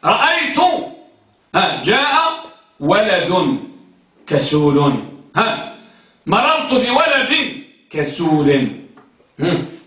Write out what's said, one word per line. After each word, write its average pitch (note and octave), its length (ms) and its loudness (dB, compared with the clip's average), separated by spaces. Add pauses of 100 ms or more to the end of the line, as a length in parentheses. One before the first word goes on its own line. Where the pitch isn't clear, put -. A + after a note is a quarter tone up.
رأيت، D#4 540 0 (960)
ها، D#3+ 280 0
جاء C#4 640 0 (360)
ولد F3+ 760 0 (680)
كسول، C#3+ 680 2 (420)
ها، - 380 -4 (520)
مررت C4+ 480 0
بولد C4+ 880 0 (280)
كسول. D3 800 0 (720)
هم. E3+ 260 -2 (200)